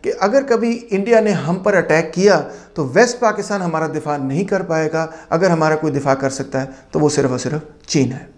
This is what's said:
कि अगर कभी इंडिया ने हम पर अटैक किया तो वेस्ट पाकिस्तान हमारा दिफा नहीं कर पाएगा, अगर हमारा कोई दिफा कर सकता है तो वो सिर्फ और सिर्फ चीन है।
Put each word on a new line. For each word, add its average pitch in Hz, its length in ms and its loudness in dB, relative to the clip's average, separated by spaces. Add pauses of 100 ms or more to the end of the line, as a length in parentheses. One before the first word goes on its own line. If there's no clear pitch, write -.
कि - 60 -2 (120)
अगर 226 240 4
कभी 233 260 2
इंडिया 220 500 2
ने 214 100 0
हम 165 320 -2
पर 208 120 2
अटैक 160 360 2
किया 185 280 4 (360)
तो 156 120 -2
वेस्ट 226 320 2
पाकिस्तान 202 420 -2
हमारा 160 280 -2
दिफा 147 280 -4
नहीं 135 280 -2
कर 185 180 -2
पाएगा, 160 480 -2 (200)
अगर 175 200 2
हमारा 156 240 2
कोई 156 160 -2
दिफा 139 240 0
कर 135 160 -2
सकता 135 280 -6
है 135 160 -8 (180)
तो 160 60 -2
वो 151 100 2
सिर्फ 135 220 0
और 127 80 -4
सिर्फ 147 280 -6 (200)
चीन 131 240 0
है। - 160 -12 (100)